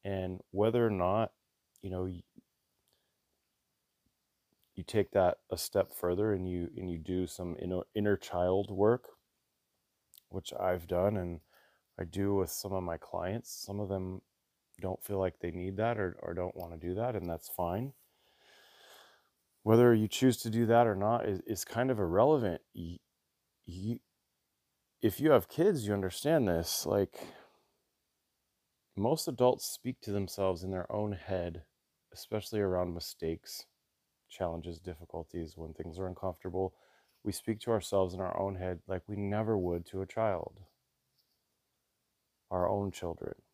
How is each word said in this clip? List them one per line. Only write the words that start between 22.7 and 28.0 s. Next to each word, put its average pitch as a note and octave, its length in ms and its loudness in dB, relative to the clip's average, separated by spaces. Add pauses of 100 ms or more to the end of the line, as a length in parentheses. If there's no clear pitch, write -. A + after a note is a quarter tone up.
Y-, F2 220 -10 (680)
y-, G2 320 -6 (1040)
if G#2+ 180 2
you D3+ 100 4
have A#2+ 180 8
kids, D#3 380 2
you G#2 60 2
understand G#2 560 2
this. E2 380 0
Like, G2+ 280 2 (1800)